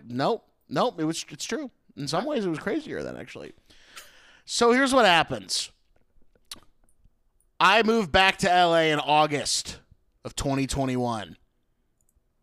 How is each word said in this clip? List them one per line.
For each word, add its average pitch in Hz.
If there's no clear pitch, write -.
nope, 139
nope. 175
It 156
was, 160
it's -
true. 262
In 143
some 170
ways, 285
it 180
was 156
crazier 196
than 64
actually. -
So -
here's 262
what 254
happens. 143
I 196
moved 220
back 190
to 185
L 175
A 160
in 151
August 147
of 113
twenty 135
twenty-one. 123